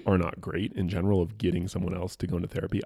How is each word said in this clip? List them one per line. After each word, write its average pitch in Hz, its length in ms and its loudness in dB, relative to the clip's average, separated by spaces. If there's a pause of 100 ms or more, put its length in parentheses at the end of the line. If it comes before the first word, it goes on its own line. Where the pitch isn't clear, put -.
are 98 120 6
not 85 220 0
great - 340 -2
in 90 140 0
general 98 320 4
of 87 180 0
getting 87 280 2
someone 90 280 -4
else 90 220 -6
to 92 120 -4
go 90 80 0
into 87 120 -2
therapy, - 380 -2